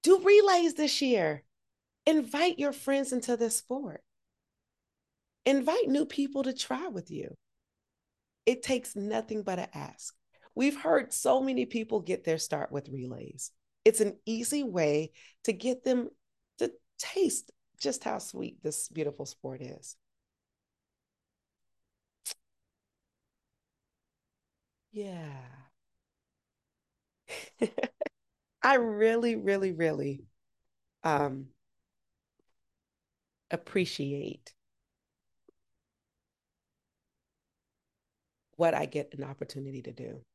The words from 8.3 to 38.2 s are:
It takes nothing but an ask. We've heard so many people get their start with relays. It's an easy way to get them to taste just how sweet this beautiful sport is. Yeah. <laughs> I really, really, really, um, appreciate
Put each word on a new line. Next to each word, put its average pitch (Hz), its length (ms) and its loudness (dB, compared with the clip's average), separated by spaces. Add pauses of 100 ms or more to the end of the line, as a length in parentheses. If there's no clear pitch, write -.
It 247 180 2
takes - 320 -4
nothing 214 480 -4
but 190 160 -4
an 185 140 -8
ask. 143 400 -14 (420)
We've 285 240 0
heard 294 340 2
so - 280 2
many 254 240 0
people 220 340 -2
get 185 240 -4
their 160 140 0
start - 340 -4
with 139 180 -8
relays. 127 600 -12 (340)
It's 220 160 6
an 208 240 0
easy 233 380 -2
way 160 480 2 (340)
to 220 80 2
get 247 300 -2
them 247 260 2 (500)
to - 120 0 (260)
taste - 540 -2 (280)
just - 240 -4
how - 160 -4
sweet - 420 -10
this - 280 -6
beautiful 143 360 -6
sport 131 360 -12
is. - 340 -14 (4000)
Yeah. 170 500 -12 (2250)
<laughs> 220 80 0 (960)
I 262 140 6
really, 226 600 2
really, 196 380 0
really, 147 500 -2 (800)
um, 139 440 0 (2000)
appreciate - 1040 -4 (4000)